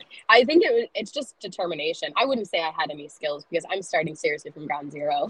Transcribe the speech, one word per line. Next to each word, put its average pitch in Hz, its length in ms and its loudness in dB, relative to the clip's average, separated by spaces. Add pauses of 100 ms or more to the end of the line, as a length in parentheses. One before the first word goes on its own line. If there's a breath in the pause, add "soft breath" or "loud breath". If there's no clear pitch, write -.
(300 loud breath)
I 240 160 10
think 311 180 6
it 302 100 2
was, 233 120 2 (100)
it's 208 160 -6
just - 280 -8
determination. 165 760 -4
I 226 100 2
wouldn't 247 220 0
say 180 140 0
I 160 140 -2
had 156 140 -2
any 147 180 -12
skills 147 420 -6
because 165 200 0
I'm 190 120 -4
starting 165 340 -2
seriously 151 360 -4
from 151 160 -12
ground 147 240 -6
zero. 147 380 -2